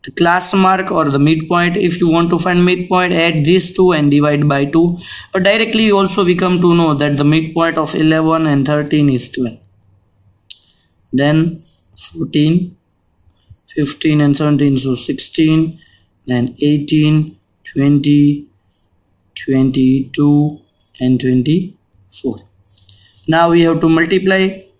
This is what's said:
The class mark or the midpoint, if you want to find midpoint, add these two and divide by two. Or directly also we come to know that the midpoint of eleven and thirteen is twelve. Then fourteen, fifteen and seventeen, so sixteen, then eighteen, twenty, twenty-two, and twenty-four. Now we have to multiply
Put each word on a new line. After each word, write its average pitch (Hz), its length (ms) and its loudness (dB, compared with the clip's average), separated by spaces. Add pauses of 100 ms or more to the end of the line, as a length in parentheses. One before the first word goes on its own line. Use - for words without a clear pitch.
The - 80 -18
class 175 420 0
mark 190 380 2
or 160 180 0
the 139 80 -2
midpoint, 165 580 0
if 180 240 -2
you 175 80 2
want 170 220 2
to 170 80 0
find 175 260 0
midpoint, 180 500 0
add 165 300 0
these 175 320 0
two 185 180 2
and 147 180 2
divide 147 360 2
by 139 180 0
two. 170 340 0 (340)
Or 190 60 -2
directly 220 520 0
also 196 320 0
we 175 120 2
come 180 260 0
to 170 140 4
know 165 180 2
that 143 240 -2
the 143 60 -2
midpoint 160 560 0
of 151 160 -6
eleven 160 500 0
and 139 180 0
thirteen 147 460 0
is 123 220 -4
twelve. 120 260 -6 (1500)
Then 156 480 0 (380)
fourteen, 165 800 -2 (880)
fifteen 151 560 -2
and 143 160 2
seventeen, 147 400 0
so 131 160 -4
sixteen, 160 880 -2 (480)
then 123 340 -2
eighteen, 151 760 0 (240)
twenty, 143 840 0 (880)
twenty-two, 135 1300 0 (380)
and 127 200 0
twenty-four. - 1200 -4 (840)
Now 170 240 2
we 170 100 4
have 165 200 2
to 165 60 0
multiply 190 720 0 (200)